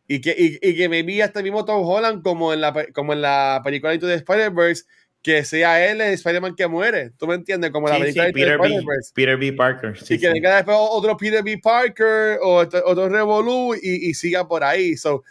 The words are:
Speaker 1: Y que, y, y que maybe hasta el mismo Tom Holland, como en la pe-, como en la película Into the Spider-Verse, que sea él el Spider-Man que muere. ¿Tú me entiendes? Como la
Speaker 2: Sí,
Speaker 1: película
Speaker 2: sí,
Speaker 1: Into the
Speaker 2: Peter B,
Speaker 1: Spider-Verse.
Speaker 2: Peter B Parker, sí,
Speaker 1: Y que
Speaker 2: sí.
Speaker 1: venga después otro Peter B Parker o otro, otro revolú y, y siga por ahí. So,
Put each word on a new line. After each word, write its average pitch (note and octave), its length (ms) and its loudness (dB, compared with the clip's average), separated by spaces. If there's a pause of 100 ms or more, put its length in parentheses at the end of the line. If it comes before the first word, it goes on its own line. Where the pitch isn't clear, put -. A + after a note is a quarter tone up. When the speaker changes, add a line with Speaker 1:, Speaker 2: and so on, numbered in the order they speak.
Speaker 1:
Y C#3 120 -4
que, D3 180 -2
y, D#3+ 240 2
y F3+ 140 2
que E3+ 140 0
maybe E3+ 340 -2
hasta G#3 160 -4
el G3+ 40 -4
mismo G#3 200 -4
Tom G#3 240 -2
Holland, G#3+ 340 0
como E3 320 0
en D#3 60 -2
la D3+ 140 0
pe-, D3+ 180 -4
como D3 220 -4
en D3 80 -4
la C#3 420 2
película C#3+ 300 -2
Into E3+ 140 -4
the F3 80 0
Spider-Verse, F3 680 0 (380)
que D#3 240 0
sea E3+ 440 2
él A3 120 -2
el G#3 140 0
Spider-Man F3 380 -4
que F#3 140 -2
muere. E3+ 440 -2
¿Tú - 160 -8
me E3+ 80 0
entiendes? F3 360 -4
Como D3+ 160 -2
la D3 80 2
Speaker 2:
Sí, C#3 60 2
Speaker 1:
película D3 240 0
Speaker 2:
sí, F3 40 2
Speaker 1:
Into C#3 100 -4
the C#3 60 4
Speaker 2:
Peter D3 140 2
B, F3+ 60 2
Speaker 1:
Spider-Verse. D3 500 -2
Speaker 2:
Peter C3 220 2
B C3+ 160 -2
Parker, B2+ 440 -2
sí, - 180 -4
Speaker 1:
Y - 40 -2
que F3 80 2
Speaker 2:
sí. E3 60 4
Speaker 1:
venga F3 240 2
después G3 200 2
otro G#3+ 380 2
Peter G#3+ 260 0
B G#3 220 -4
Parker A3 760 2
o F3+ 140 4
otro, F3 300 2
otro F3+ 220 2
revolú G#3+ 680 0
y, F3+ 340 -4
y D#3 40 -2
siga F3 320 -2
por D#3+ 200 -2
ahí. E3 320 0
So, C#3+ 340 -2